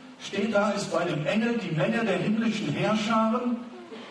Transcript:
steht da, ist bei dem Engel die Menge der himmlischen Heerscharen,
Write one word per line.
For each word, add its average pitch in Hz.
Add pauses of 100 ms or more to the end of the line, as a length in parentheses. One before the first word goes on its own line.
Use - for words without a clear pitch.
(220)
steht 202
da, 202
ist 196
bei 165
dem 151
Engel 226
die 170
Menge 220
der 190
himmlischen 214
Heerscharen, 220 (440)